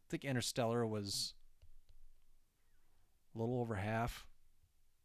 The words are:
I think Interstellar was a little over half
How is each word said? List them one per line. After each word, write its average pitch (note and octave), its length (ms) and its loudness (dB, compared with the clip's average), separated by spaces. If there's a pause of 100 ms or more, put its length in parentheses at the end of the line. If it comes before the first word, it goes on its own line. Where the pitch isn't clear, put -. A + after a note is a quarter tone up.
I - 40 -
think D#3 160 -2
Interstellar A#2+ 600 4
was G#2 480 0 (2000)
a A2 60 -4
little A#2+ 220 2
over A2+ 140 0
half A2 520 -2 (760)